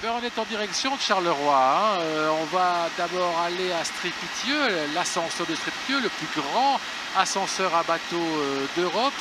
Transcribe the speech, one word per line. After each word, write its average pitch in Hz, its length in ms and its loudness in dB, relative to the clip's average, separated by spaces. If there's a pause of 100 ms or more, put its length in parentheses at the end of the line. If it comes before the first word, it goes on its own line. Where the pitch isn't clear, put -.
On 233 140 -2
est 240 160 -4
en 226 60 0
direction 214 500 -2
de 262 60 -6
Charleroi, 156 560 4
hein. 175 440 6
Euh, 156 300 2
on 160 140 2 (120)
va 175 400 2
d'abord 175 440 0
aller 175 320 -2
à 165 120 -2
Strépitieux, 196 760 -4 (340)
l'ascenseur 170 520 -2
de 160 80 -2
Strépitieux, 262 460 -4
le 220 80 -2
plus 156 200 -6 (120)
grand 220 380 2 (380)
ascenseur 190 580 0
à 170 80 4
bateau, 165 340 -2
euh, 143 500 0 (100)
d'Europe. 180 440 2